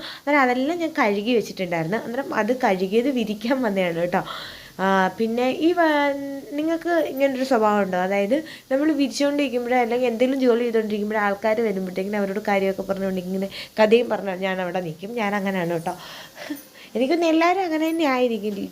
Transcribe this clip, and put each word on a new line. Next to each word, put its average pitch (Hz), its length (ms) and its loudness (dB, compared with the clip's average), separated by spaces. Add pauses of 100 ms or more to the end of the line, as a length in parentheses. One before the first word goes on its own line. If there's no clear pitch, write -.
(140)
അന്നേരം 285 280 2
അതെല്ലാം 262 380 2
ഞാൻ 320 160 -2
കഴുകി 208 380 2
വെച്ചിട്ടുണ്ടായിരുന്നു. 180 680 -2
അന്നേരം 240 360 -6
അത് 214 220 0
കഴുകിയത് 214 540 2
വിരിക്കാൻ 233 500 -2
വന്നതാണ് 190 380 0
കേട്ടോ. 175 240 0 (540)
ആ, 185 80 0 (280)
പിന്നെ 226 320 0 (140)
ഈ 311 120 4
വ-, 349 160 4 (640)
നിങ്ങൾക്ക് 330 400 -2 (120)
ഇങ്ങനൊരു 262 400 0
സ്വഭാവം 214 360 2
ഉണ്ടോ? 185 180 0
അതായത് 202 360 2 (300)
നമ്മൾ 277 260 0
വിരിച്ചുകൊണ്ടിരിക്കുമ്പോഴേ 269 840 0
അല്ലെങ്കിൽ 247 300 2
എന്തെങ്കിലും 254 340 2
ജോലി 240 220 4
ചെയ്തുകൊണ്ടിരിക്കുമ്പോഴേ 214 580 0
ആൾക്കാർ 208 400 0
വരുമ്പോഴത്തേക്കിനും 190 580 -2
അവരോട് 196 220 -2
കാര്യമൊക്കെ 196 440 0
പറഞ്ഞുകൊണ്ട് 190 360 -2
ഇങ്ങനെ 190 280 -4 (260)
കഥയും 226 340 6
പറഞ്ഞ് 185 300 -2
ഞാൻ 190 220 -2
അവിടെ 180 200 -2
നിൽക്കും. 175 320 -8
ഞാൻ 214 220 -2
അങ്ങനെയാണ് 190 380 0
കേട്ടോ. 170 200 -4 (1000)
എനിക്കൊന്ന് 320 360 2
എല്ലാവരും 339 360 4
അങ്ങനെ 311 220 0
തന്നെ 330 220 0
ആയിരിക്കും. 233 480 0
ഈ 196 160 -6